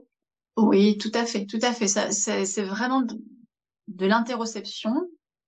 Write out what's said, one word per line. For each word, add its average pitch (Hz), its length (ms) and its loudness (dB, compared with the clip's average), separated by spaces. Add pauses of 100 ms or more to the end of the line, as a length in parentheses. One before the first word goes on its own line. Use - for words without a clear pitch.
(580)
Oui, 208 400 6
tout 214 160 -6
à 233 120 0
fait, 202 200 -4
tout 233 160 -6
à 247 120 2
fait. 226 140 -2
Ça, 202 240 -2
c'est, 196 340 -2
c'est 202 180 -4
vraiment 240 380 -2
de, 226 140 -4 (760)
de 185 160 -4
l'interoception, 226 880 0 (520)